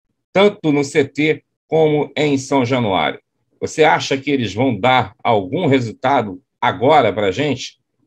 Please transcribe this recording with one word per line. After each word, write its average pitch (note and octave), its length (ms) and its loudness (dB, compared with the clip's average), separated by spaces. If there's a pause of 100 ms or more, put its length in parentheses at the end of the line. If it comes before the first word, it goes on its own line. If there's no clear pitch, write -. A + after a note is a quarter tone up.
(300)
tanto G3+ 400 2
no C#3+ 140 0
C C#3+ 180 0
T D3 400 -2 (240)
como D3+ 480 0
em C#3+ 220 0
São C3 300 0
Januário. G2 520 0 (400)
Você - 240 -2
acha E3+ 360 2
que D3 120 -6
eles A#2 220 -2
vão A#2 260 -2
dar B2 360 0 (100)
algum A#2 420 -2
resultado A#2 760 -2 (180)
agora A#2+ 500 2
pra G2+ 200 -2
gente? C3 500 -6 (260)